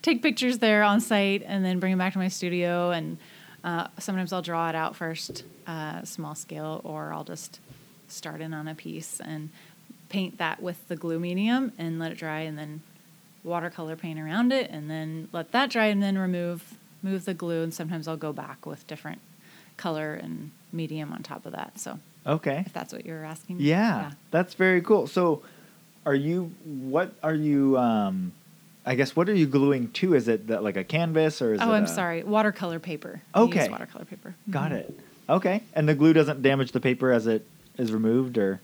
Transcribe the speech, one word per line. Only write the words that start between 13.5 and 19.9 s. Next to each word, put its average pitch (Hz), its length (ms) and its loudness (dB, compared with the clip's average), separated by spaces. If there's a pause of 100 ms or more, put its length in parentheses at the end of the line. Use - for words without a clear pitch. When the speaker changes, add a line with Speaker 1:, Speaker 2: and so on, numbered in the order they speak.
Speaker 1:
paint 160 220 -8
around 190 340 0
it 262 180 0
and 151 200 -10
then 160 420 -8
let 165 200 -8
that 254 180 2
dry 226 160 2
and 202 160 2
then 196 160 2
remove, 175 560 -4 (260)
move 190 260 -4
the 190 80 -4
glue. 165 280 -2
And 165 100 -4
sometimes 160 360 -6
I'll 160 80 -4
go 156 160 -6
back 143 340 -12
with 156 220 -14
different - 320 -12 (560)
color 156 380 -4